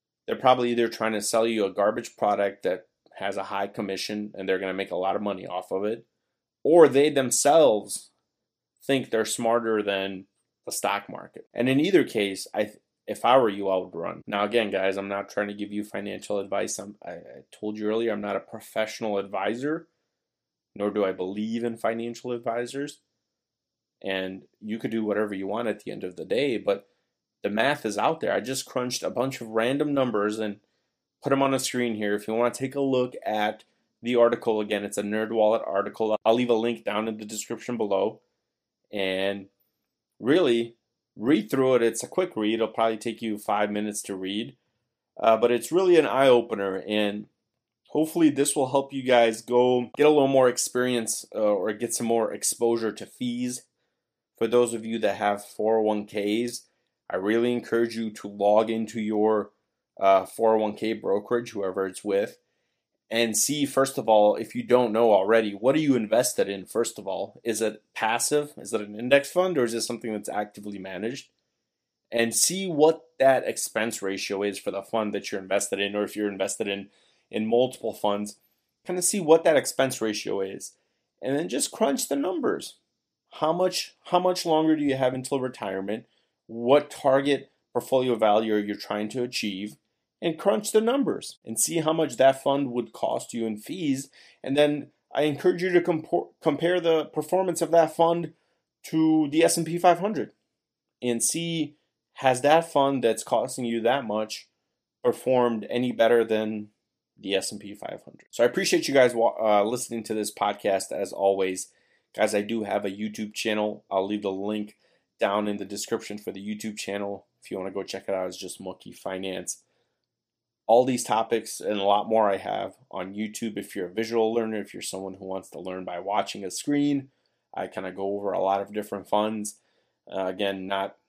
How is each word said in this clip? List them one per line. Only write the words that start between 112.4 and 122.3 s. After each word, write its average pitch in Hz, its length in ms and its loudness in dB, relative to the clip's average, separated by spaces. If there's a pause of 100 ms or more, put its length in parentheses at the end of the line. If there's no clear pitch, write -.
do 107 220 -4
have 104 220 -2
a 101 60 -4
YouTube 107 440 -8
channel. 107 560 -4
I'll 98 160 0
leave 104 160 -4
the 98 80 -2
link 104 480 -6 (400)
down 104 300 0
in 101 80 -4
the 95 80 -8
description 104 540 -8
for 98 120 -12
the 98 160 -10
YouTube 107 320 -10
channel. 101 480 -8 (160)
If - 80 -18
you 101 80 -8
wanna 95 120 -8
go 98 120 -6
check 95 240 -10
it 98 80 -2
out, 92 140 -2
it's 90 80 -12
just 92 240 -14
Monkey 95 320 -12
Finance. 95 720 -8 (1040)
All 120 180 6
these 127 200 -2
topics 110 560 -2
and 104 200 -4
a 98 40 -2
lot 101 240 2
more 110 200 4
I 98 80 0